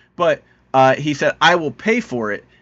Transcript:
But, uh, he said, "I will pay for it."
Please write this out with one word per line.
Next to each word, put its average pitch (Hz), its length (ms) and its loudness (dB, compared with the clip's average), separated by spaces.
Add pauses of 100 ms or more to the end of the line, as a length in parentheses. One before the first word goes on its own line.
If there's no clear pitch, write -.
(160)
But, 165 280 0 (300)
uh, 135 220 4
he 147 180 -4
said, 147 280 -4
"I 165 140 4
will 156 160 -4
pay 226 280 -2
for 117 320 -6
it." - 140 -10 (160)